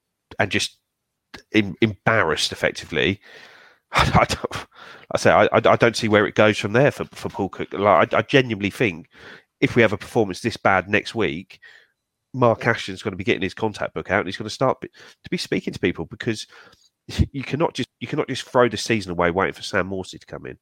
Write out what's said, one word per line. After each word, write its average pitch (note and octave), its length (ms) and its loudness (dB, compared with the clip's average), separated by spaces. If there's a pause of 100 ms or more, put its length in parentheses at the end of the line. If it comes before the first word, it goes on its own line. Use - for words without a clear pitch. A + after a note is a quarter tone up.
(400)
and G2+ 100 0
just - 280 -4 (760)
em-, G#2 280 2
embarrassed G#2 720 0
effectively, D#2+ 720 -2 (340)
<laughs> - 360 -20
I - 360 4
don't, - 400 -8 (440)
I - 60 0
say G2+ 140 6
I, F#2+ 140 8
I, - 200 4
I G2+ 100 8
don't A#2 200 4
see A2+ 120 -2
where G#2 200 4
it - 80 -6
goes G#2+ 220 4
from G#2 160 -4
there B2+ 180 4
for, D#2 140 -6
for - 240 -12
Paul F#2+ 200 -4
Cook. - 240 -10
Like, G2 400 4
I, - 40 4
I A2 40 2
genuinely A2 480 2
think E2+ 380 -2 (520)
if - 160 2
we A#2+ 60 6
have G#2+ 120 4
a G2+ 40 -6
performance G2+ 440 -2
this A2 160 -4
bad F#2+ 320 2
next - 260 0
week, E2+ 440 -4 (720)
Mark B2 320 2
Ashton's G2+ 380 -2
gonna G2 120 -6
be F#2+ 80 -8
getting - 180 0
his F#2+ 140 -4
contact - 380 -4
book E2+ 180 -6
out G2+ 80 2
and D#2+ 80 -4
he's F#2+ 100 -10
gonna G#2+ 120 -10
start - 320 -2
be-, - 80 -12 (340)
to - 60 -16
be F3 80 -4
speaking - 360 -4
to - 60 -12
people, F2 260 -2
because - 400 -8 (640)
<laughs> - 240 -2
you C3+ 120 -8
cannot - 300 -2
just, - 160 -6 (100)
you B2+ 80 -12
cannot C#3+ 200 -2
just C3 160 -6
throw B2 260 -2
the G#2+ 80 -8
season G2 340 -4
away F2 200 0
waiting E2+ 220 -2
for - 100 -18
Sam F#2 260 -4
Morsy F#2 300 -10
to - 80 -20
come C#2+ 180 -14
in. B1+ 160 -14